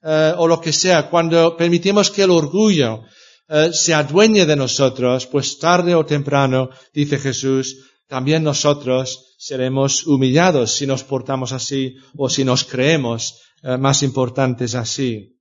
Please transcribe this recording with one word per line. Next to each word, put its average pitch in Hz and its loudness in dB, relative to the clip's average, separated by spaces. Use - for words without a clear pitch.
eh, 156 2
o 170 2
lo 165 4
que 160 -4
sea, 165 2
cuando 165 2
permitimos 175 2
que 196 0
el 190 4
orgullo, 151 2
eh, 156 2
se 160 0
adueñe 180 4
de 151 2
nosotros, 127 0
pues - -4
tarde 175 2
o 156 2
temprano, 139 0
dice 147 -2
Jesús, 135 -4
también 143 -2
nosotros 135 -2
seremos 135 -2
humillados 139 2
si 143 -4
nos 135 -4
portamos 131 -6
así 131 -6
o 139 -2
si 139 -2
nos 131 0
creemos, 127 -2
eh, 127 -4
más 135 2
importantes 127 -2
así. 117 -6